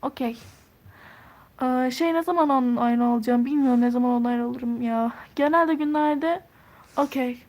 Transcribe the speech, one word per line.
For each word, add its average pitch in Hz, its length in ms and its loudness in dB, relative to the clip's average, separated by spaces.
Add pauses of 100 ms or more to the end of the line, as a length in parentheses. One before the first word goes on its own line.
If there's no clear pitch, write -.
Okey. 240 360 -6 (1200)
Ee, 254 300 0
şey 330 220 0
ne 330 100 0
zaman 339 260 0
online 240 540 2
olacağım 240 420 2
bilmiyorum 269 360 2
ne 240 100 2
zaman 247 200 0
online 240 320 0
olurum 240 380 -6
ya. 233 300 -2 (240)
Genelde 320 380 2
günlerde 302 680 0 (560)
okey. 269 400 -2 (120)